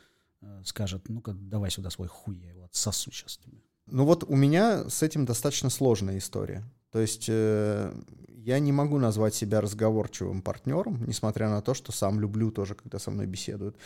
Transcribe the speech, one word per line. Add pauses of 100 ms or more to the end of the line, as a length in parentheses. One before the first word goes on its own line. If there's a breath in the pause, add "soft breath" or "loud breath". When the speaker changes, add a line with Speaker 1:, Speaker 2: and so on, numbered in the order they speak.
(420 soft breath)
Speaker 1:
э,
скажет:
«Ну-ка,
давай
сюда
свой
хуй,
я
его
отсосу
щас
тебе». (280)
Speaker 2:
Ну
вот
у
меня
с
этим
достаточно
сложная
история. (300)
То
есть,
э, (360)
я
не
могу
назвать
себя
разговорчивым
партнёром,
несмотря
на
то,
что
сам
люблю
тоже,
когда
со
мной
беседуют.
То